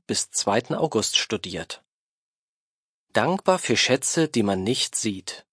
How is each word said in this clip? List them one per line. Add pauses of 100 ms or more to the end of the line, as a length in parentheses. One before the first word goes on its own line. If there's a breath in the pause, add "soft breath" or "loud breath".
bis
zweiten
August
studiert. (1300)
Dankbar
für
Schätze,
die
man
nicht
sieht.